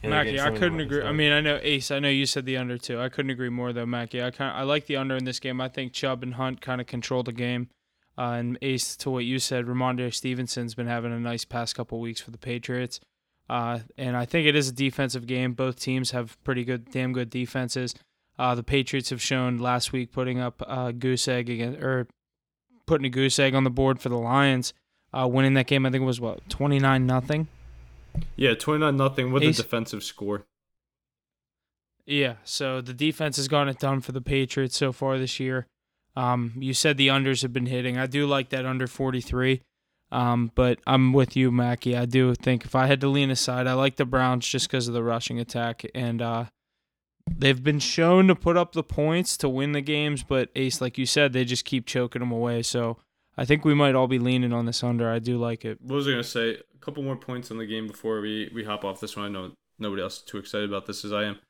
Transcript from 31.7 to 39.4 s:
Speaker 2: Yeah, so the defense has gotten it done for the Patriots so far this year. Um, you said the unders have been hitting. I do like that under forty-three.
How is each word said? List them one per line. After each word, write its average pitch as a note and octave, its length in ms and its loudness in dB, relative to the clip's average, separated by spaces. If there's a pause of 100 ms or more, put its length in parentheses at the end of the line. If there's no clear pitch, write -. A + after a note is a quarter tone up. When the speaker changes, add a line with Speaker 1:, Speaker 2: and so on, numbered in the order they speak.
Speaker 2:
Yeah, C#3 380 0
so C3 380 -4
the B2+ 120 -10
defense D3 440 -2
has C3+ 120 -2
gotten C#3+ 200 4
it C3 100 -6
done C3+ 220 0
for B2+ 120 -10
the C3+ 80 -6
Patriots C3+ 560 0
so C3+ 160 2
far C3+ 240 -2
this C3 220 -4
year. C3 280 -2 (480)
Um, B2 420 0
you C3 160 -4
said D3 240 4
the C3+ 120 6
unders C3+ 320 2
have B2+ 120 -2
been B2 140 0
hitting. B2+ 300 -2
I C3 80 0
do C#3+ 200 0
like C#3 240 0
that C3 160 -4
under C3 220 -2
forty-three. B2+ 720 0 (520)